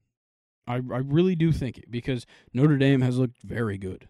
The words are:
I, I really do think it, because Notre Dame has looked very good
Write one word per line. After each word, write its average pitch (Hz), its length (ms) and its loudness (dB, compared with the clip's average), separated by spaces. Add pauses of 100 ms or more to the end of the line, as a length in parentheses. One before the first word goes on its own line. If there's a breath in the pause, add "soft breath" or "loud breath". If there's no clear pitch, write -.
(680)
I, 123 80 -6
I 127 240 -6
really 165 380 2
do 160 160 2
think 127 260 -4
it, - 120 -20
because 120 360 -6 (260 soft breath)
Notre 143 240 4
Dame 135 240 4
has 123 160 0
looked 127 260 -2
very 101 360 -6
good 95 320 -12